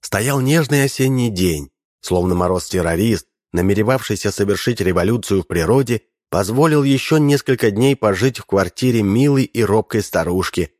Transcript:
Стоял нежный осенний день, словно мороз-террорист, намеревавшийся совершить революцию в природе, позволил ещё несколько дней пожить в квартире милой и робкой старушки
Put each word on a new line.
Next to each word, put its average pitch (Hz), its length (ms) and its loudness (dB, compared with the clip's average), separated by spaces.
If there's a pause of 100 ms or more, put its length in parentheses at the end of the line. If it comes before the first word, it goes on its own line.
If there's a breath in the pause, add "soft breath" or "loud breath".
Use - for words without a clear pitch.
Стоял 131 400 -2
нежный 143 440 2
осенний 131 440 0
день, 87 420 -2 (300)
словно 90 360 0
мороз-террорист, 90 880 -2 (260)
намеревавшийся 101 800 0
совершить 101 500 -2
революцию 92 640 0
в - 60 -10
природе, 110 540 0 (280)
позволил 139 540 2
ещё 139 340 2
несколько 139 540 2
дней 131 240 2
пожить 107 420 0
в - 60 -18
квартире 107 580 0
милой 131 420 2
и 117 200 -2
робкой 104 380 0
старушки 87 760 -2